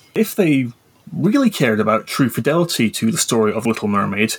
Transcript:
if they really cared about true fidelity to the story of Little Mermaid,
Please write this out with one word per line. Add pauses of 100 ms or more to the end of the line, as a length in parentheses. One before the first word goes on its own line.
(140)
if
they (460)
really
cared
about
true
fidelity
to
the
story
of
Little
Mermaid,